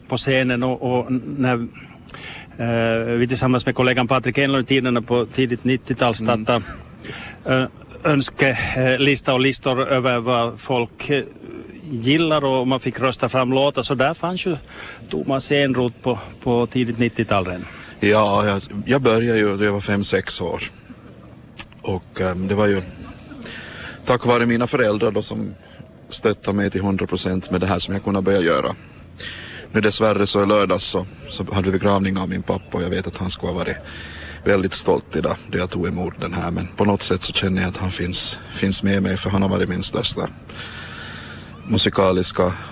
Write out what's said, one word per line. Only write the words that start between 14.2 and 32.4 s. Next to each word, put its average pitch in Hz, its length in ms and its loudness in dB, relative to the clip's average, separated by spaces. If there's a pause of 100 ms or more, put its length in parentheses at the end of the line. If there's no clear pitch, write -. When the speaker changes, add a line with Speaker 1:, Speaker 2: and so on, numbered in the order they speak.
Speaker 1:
ju 170 120 -2 (520)
Thomas 139 420 -2
Enroth 127 500 2
på, 120 180 0 (240)
på 120 240 2
tidigt 117 320 0
nittiotal 107 460 2
redan. 90 200 -6 (340)
Speaker 2:
Ja, 104 480 6
jag, 98 140 2 (240)
jag 131 160 2
började 113 380 4
ju 104 180 4
då 101 80 0
jag 104 60 4
var 101 100 0
fem, 101 220 0
sex - 380 -2
år, - 220 -4 (1200)
och, - 400 -6
ehm, 92 260 -2
det 101 80 0
var 104 120 4
ju 98 140 2 (1200)
tack 123 200 2
vare 120 200 6
mina 117 220 2
föräldrar 110 440 2
då 104 100 0
som 107 320 -6 (560)
stöttade - 480 0
mig 98 120 2
till 92 120 -2
hundra 98 260 0
procent 92 440 -2
med 90 100 2
det 95 60 2
här 92 120 2
som - 140 -4
jag 98 100 -4
kunde 98 180 0
börja 98 200 4
göra. 82 340 2 (960)
Nu 110 100 2
dessvärre 104 460 4
så 101 160 4
i - 20 2
lördags 98 380 4
så, 92 220 -2 (240)
så 95 240 -6
hade 95 180 2
vi - 80 -
begravning 98 380 2
av 90 120 -2
min 92 140 -4